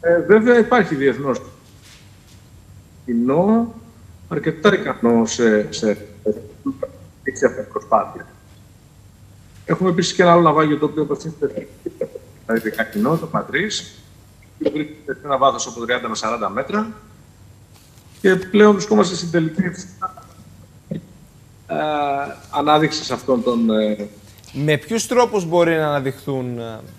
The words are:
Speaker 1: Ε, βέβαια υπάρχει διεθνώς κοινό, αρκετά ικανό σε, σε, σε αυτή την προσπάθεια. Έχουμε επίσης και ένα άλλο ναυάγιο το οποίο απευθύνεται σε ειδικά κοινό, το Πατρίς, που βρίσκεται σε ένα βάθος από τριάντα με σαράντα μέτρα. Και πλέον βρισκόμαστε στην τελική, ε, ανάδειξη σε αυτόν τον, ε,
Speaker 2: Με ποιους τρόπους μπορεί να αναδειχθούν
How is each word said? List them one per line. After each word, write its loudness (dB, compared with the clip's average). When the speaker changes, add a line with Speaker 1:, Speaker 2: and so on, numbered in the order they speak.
Speaker 1:
Ε, 4
βέβαια 6
υπάρχει 2
διεθνώς 0
κοινό, 2
αρκετά 0
ικανό 2
σε, 2
σε, -2
σε -2
αυτή 0
την -14
προσπάθεια. -2
Έχουμε -2
επίσης -2
και 2
ένα 6
άλλο 6
ναυάγιο 4
το -2
οποίο -2
απευθύνεται -6
σε -2
ειδικά -4
κοινό, 0
το -6
Πατρίς, -6
που -2
βρίσκεται -8
σε -12
ένα -2
βάθος 0
από -10
τριάντα -4
με -6
σαράντα -4
μέτρα. -4
Και 4
πλέον 6
βρισκόμαστε 0
στην -8
τελική, 0
ε, -8
ανάδειξη 2
σε -6
αυτόν -2
τον, 0
ε, 0
Speaker 2:
Με 0
ποιους -4
τρόπους 2
μπορεί 2
να 0
αναδειχθούν -6